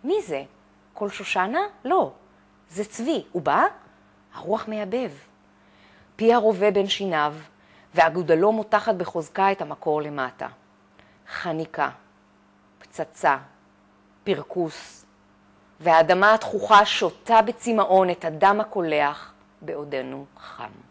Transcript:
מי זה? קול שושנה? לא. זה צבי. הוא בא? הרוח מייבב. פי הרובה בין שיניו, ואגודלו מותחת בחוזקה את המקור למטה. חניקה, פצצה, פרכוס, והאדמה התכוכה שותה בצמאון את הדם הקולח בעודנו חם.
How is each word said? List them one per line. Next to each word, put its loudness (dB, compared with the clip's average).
מי -2
זה? -8
קול -6
שושנה? -4
לא. 0
זה -8
צבי. -6
הוא -6
בא? 2
הרוח -8
מייבב. -8
פי 4
הרובה 2
בין 0
שיניו, -2
ואגודלו 2
מותחת -2
בחוזקה -4
את -6
המקור -4
למטה. -10
חניקה, -6
פצצה, -2
פרכוס, -8
והאדמה 6
התכוכה 4
שותה 2
בצמאון 2
את -6
הדם 2
הקולח -4
בעודנו -10
חם. -18